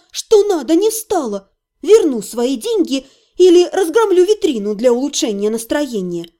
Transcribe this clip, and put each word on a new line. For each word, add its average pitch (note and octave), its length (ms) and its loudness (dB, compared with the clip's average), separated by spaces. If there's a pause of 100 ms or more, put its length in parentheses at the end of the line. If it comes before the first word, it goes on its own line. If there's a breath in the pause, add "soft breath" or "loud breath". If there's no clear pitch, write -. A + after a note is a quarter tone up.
что - 360 2
надо D#4 280 -2
не G4+ 160 2
встало. C#4 640 -6 (320)
Верну D#4 400 2
свои A#3+ 320 -4
деньги D4 500 -4 (320 soft breath)
или F4+ 340 6
разгромлю F4+ 540 2
витрину B3+ 500 -2
для A#3+ 160 0
улучшения A#3+ 580 -2
настроения. A3 800 -6 (100)